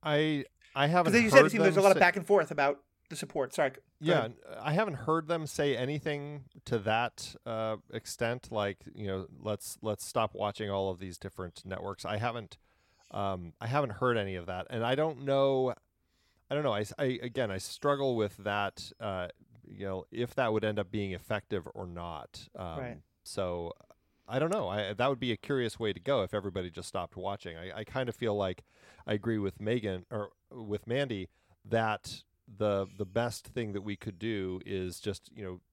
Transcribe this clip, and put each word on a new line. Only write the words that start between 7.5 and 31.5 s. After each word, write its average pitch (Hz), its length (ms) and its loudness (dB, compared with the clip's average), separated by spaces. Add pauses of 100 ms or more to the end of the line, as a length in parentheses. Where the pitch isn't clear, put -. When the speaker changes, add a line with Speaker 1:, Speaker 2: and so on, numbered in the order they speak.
Speaker 1:
extent, 120 580 -4
like, 104 280 0 (160)
you 107 100 -8
know, 95 220 -4 (120)
"Let's, - 440 -6
let's 107 220 -2
stop 113 280 0
watching 101 380 -2
all 98 180 0
of 90 80 -4
these 90 220 -12
different 92 460 -10
networks." 92 380 -8
I 104 140 -2
haven't, 113 400 -4 (540)
um, 95 500 -4
I 113 60 -6
haven't 139 240 0
heard 120 260 2
any 98 180 -2
of 87 120 -8
that, 92 240 -6
and 117 120 -4
I 127 120 2
don't 147 280 -2
know, 135 500 2 (760)
I 143 60 -2
don't 151 80 0
know, 123 100 2
I 104 80 0
s-, 104 160 -6
I, 131 240 0
again, 120 300 -2
I 95 60 -2
struggle 139 580 0
with 107 220 0
that, 101 640 -2
uh, 95 300 -4 (380)
you 98 180 -10
know, 95 260 -4
if 117 240 -4
that 117 180 2
would 107 100 2
end 104 160 0
up 92 120 -4
being 101 220 -2
effective 95 600 -4
or 98 140 -10
not. 85 680 -12
Um, 87 240 -8
Speaker 2:
Right. 123 180 -10 (260)
Speaker 1:
so, 87 500 -4 (540)
I 127 120 -2
don't 165 120 0
know. 190 160 -2
I, 101 260 -2
that 117 140 2
would 135 120 0
be 123 120 -2
a 107 60 0
curious 127 420 -2
way 107 140 0
to 98 60 -6
go 123 240 2
if 92 100 -4
everybody 95 380 -2
just 85 160 -12
stopped - 280 -6
watching. 92 420 -8
I, 87 220 -12
I 110 40 -8
kind 127 260 -4
of 117 60 -6
feel 110 200 0
like 95 280 0 (420)
I 107 80 0
agree 110 240 0
with 98 240 -2
Megan, 104 480 -2
or 104 220 -6 (200)
with 107 360 -6
Mandy, 117 420 -2 (340)